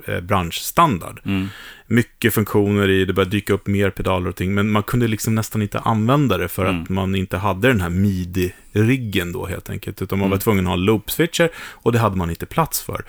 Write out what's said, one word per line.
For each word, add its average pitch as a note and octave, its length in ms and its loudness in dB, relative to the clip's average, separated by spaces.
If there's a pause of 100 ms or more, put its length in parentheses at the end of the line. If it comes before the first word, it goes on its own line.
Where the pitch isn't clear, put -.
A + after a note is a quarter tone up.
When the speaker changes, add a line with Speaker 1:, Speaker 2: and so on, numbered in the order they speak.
Speaker 1:
eh, G2 120 -4
branschstandard. F#2 1080 0
Speaker 2:
Mm. G2 240 -2 (380)
Speaker 1:
Mycket A#2 460 0
funktioner G2+ 560 2
i, F#2+ 160 4
det F#2+ 80 -2
började F#2+ 180 0
dyka G#2 220 0
upp - 140 -2
mer G2 220 2
pedaler F#2 400 -2
och F2+ 60 -8
ting, F#2 180 -2
men G#2 180 2
man G#2 120 2
kunde A#2+ 240 0
liksom A2 280 0
nästan A2 260 -2
inte G2+ 180 -4
använda A2+ 580 2
det F2+ 100 -2
för F#2 180 -2
Speaker 2:
Mm. F2+ 180 -2
Speaker 1:
att E2 60 -10
man F#2+ 260 0
inte F#2+ 220 -2
hade G2 300 0
den A#2 140 4
här E2+ 80 -2
midi-riggen F#2+ 1400 0
då, F2+ 140 -6
helt F#2 240 -8
enkelt, F#2+ 320 -10
utan G2 180 -2
man G2 100 2
var G2 60 2
Speaker 2:
Mm. F#2+ 60 -2
Speaker 1:
tvungen G2 240 2
att F2+ 40 0
ha F#2 80 0
en F2+ 80 0
loop-switcher, D#3+ 640 0 (240)
och - 180 0
det A#2 80 2
hade G#2 160 2
man F2 140 0
inte - 160 -6
plats - 360 -2
för. - 280 -8